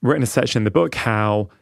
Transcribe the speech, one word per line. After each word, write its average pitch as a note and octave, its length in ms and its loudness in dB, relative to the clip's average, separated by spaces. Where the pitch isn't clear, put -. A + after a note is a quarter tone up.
written C#3+ 220 0
a A#2 40 0
section - 340 0
in - 20 0
the G#2 80 0
book E3 240 0
how G#2+ 540 0